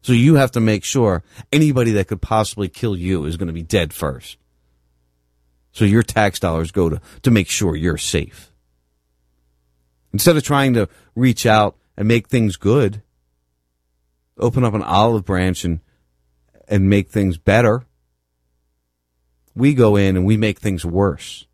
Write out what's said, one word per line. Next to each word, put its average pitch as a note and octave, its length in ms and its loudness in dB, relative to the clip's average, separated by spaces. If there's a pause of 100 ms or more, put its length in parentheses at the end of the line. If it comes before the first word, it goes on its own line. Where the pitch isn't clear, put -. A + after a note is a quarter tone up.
So B2+ 100 0
you C3+ 220 6
have C3+ 160 2
to B2 80 -4
make A2 240 0
sure G#2 400 0 (280)
anybody C3+ 420 2
that G2 140 0
could G2+ 140 -8
possibly G#2 480 -4
kill G#2+ 260 -6
you F2 300 -4
is E2 100 -6
gonna E2+ 160 -8
be E2 120 -10
dead E2+ 280 -2
first. - 460 -10 (1300)
So - 120 -2
your G#2+ 200 4
tax G#2 360 -2
dollars E2 320 -4
go F2 180 0
to, D2+ 120 -6 (220)
to B2 80 2
make G2+ 180 2
sure E2+ 260 -4
you're D#2 220 -2
safe. - 540 -6 (1600)
Instead D3+ 240 2
of C#3+ 60 -2
trying C#3 320 0
to G#2 120 0 (280)
reach B2 320 0
out G#2+ 280 2 (220)
and G#2+ 100 -2
make A#2 200 0
things A2 280 0
good, G#2 460 0 (1400)
open A#2+ 240 0
up A2 100 0
an G#2+ 80 -4
olive G#2 440 0
branch F#2 380 -2
and, E2+ 180 -4 (840)
and F#2+ 220 2
make G2+ 200 2
things F#2+ 280 -2
better, A2+ 480 0 (1700)
we C3+ 220 2
go A2 200 6
in G2 200 2
and F#2 100 0
we G#2+ 120 4
make G#2+ 220 -2
things F#2 240 -4
worse. F2+ 720 -4